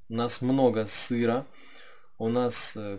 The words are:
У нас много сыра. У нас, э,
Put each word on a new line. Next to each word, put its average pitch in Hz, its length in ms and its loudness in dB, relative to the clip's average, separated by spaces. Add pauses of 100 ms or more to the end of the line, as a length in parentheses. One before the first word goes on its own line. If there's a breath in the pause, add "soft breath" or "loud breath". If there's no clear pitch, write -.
У 113 60 -6
нас 117 280 0
много 127 440 4
сыра. 117 580 2 (720 loud breath)
У 113 100 -2
нас, 120 480 0
э, 104 220 -8